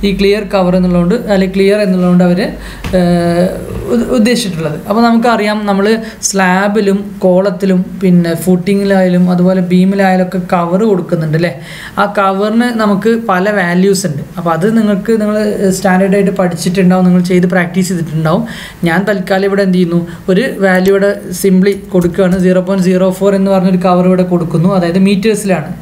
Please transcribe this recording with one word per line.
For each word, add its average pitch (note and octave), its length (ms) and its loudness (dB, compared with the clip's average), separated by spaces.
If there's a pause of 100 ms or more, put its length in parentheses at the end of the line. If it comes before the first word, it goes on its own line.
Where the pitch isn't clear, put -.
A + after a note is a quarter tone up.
ഈ - 20 2 (100)
ക്ലിയർ G3+ 240 2 (100)
കവർ F#3 240 2
എന്നുള്ളതുകൊണ്ട് F3+ 380 2 (160)
അല്ലെങ്കിൽ F#3+ 240 0
ക്ലിയർ G3 300 2
എന്നുള്ളതുകൊണ്ട് F3+ 420 2
അവർ, F3 120 2 (600)
ഏഹ്, F3 440 0 (500)
ഉദ്ദ-, A#3 140 0 (100)
ഉദ്ദേശിച്ചിട്ടുള്ളത്. F3 600 -2 (120)
അപ്പോൾ A3 180 0
നമുക്കറിയാം A3+ 500 0 (120)
നമ്മൾ G3 160 0 (420)
സ്ലാബിലും G3 720 0 (280)
കോളത്തിലും F#3 560 2 (220)
പിന്നെ F3 280 2 (140)
footing-ിലായാലും F#3 880 2
അതുപോലെ F3+ 280 2 (120)
ബീമിലായാലും F#3 540 2
ഒക്കെ F#3 120 -6 (140)
കവർ F3 260 0 (120)
കൊടുക്കുന്നുണ്ട് D#3+ 480 -2
അല്ലേ. E3+ 140 -2 (480)
ആ G3+ 40 2 (120)
കവറിന് G#3 520 0 (120)
നമുക്ക് G#3 320 2 (160)
പല F#3+ 300 0
വാല്യൂസ് F3+ 500 0
ഉണ്ട്. - 140 -6 (140)
അപ്പോൾ E3+ 180 -2
അത് E3+ 120 0 (120)
നിങ്ങൾക്ക് G#3 420 0
നിങ്ങൾ G#3+ 160 -2 (400)
സ്റ്റാൻഡേർഡായിട്ട് F#3+ 640 2
പഠിച്ചിട്ടുണ്ടാവും, F3+ 680 2
നിങ്ങൾ F3+ 220 2
ചെയ്ത് F3+ 220 2
പ്രാക്ടീസ് F3+ 400 -2
ചെയ്തിട്ടുണ്ടാവും. D#3+ 500 -2 (460)
ഞാൻ E3 100 2 (120)
തൽക്കാലം F#3+ 400 0
ഇവിടെ G3 160 0
എന്ത് F3+ 120 2
ചെയ്യുന്നു, E3+ 220 2 (320)
ഒരു E3+ 120 2 (200)
വാല്യൂ F#3 300 2
ഇവിടെ G3 160 2 (320)
simply G3 320 2 (180)
കൊടുക്കുകയാണ്. F3+ 440 2 (100)
സീറോ F#3 220 2
പോയിന്റ് F#3+ 200 0
സീറോ F#3 200 2 (120)
ഫോർ G3+ 100 2 (100)
എന്ന് G3 160 0
പറഞ്ഞൊരു F#3 300 2
കവർ F3+ 240 2
ഇവിടെ F#3 220 2
കൊടുക്കുന്നു, E3 460 0
അതായത് F3 200 0 (100)
മീറ്റേഴ്സിലാണ്. G3+ 600 -2 (120)